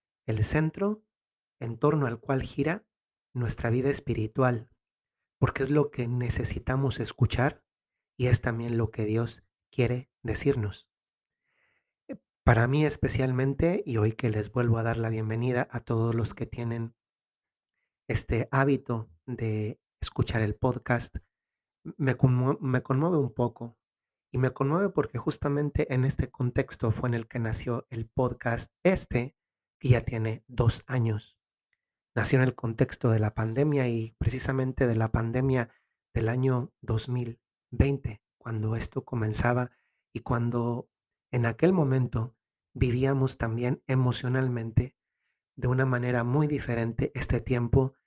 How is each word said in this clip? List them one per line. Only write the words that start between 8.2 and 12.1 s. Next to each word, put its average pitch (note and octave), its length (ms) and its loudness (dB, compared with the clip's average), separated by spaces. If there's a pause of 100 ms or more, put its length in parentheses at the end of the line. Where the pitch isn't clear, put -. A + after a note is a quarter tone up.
es A#2+ 140 0
también A#2 360 -2
lo A2 140 0
que A2 140 -4
Dios A2+ 380 -2 (280)
quiere B2 400 -2 (100)
decirnos. A2+ 640 -2 (1200)
Eh, C#4 100 -14 (260)